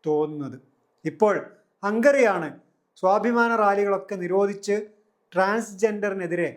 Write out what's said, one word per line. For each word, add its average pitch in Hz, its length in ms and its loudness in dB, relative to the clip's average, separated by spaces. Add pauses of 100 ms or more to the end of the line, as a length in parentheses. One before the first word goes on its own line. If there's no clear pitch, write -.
തോന്നുന്നത്. 151 540 -4 (480)
ഇപ്പോൾ 180 300 0 (480)
ഹംഗറിയാണ് 208 680 2 (540)
സ്വാഭിമാന 233 480 2 (120)
റാലികളൊക്കെ 202 600 0
നിരോധിച്ച് 202 540 -2 (560)
ട്രാൻസ്ജെൻഡറിനെതിരെ 196 1200 -2